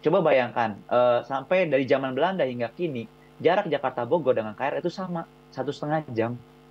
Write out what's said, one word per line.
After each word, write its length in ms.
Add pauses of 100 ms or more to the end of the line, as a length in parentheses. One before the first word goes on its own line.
Coba 160
bayangkan, 560
eh, 480
sampai 400
dari 240
zaman 240
Belanda 320
hingga 240
kini, 400 (320)
jarak 240
Jakarta 400
Bogor 320
dengan 160
K 80
R 160
L 80
itu 80
sama, 320 (240)
satu 240
setengah 400
jam. 240 (340)